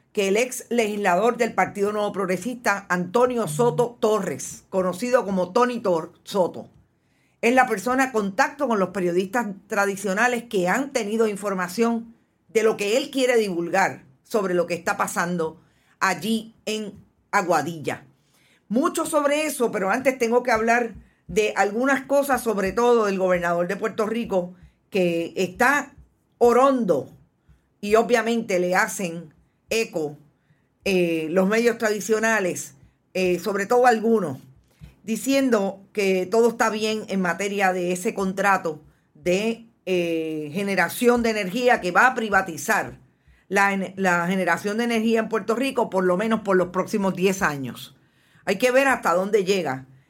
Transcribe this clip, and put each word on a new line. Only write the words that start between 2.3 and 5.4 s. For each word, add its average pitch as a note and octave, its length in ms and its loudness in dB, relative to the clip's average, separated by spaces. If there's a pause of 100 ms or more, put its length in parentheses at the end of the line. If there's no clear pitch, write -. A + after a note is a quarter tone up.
Antonio G#3+ 600 0
Soto A#3 500 0
Torres, F#3+ 720 -2
conocido F#3+ 540 0
como F#3 260 -2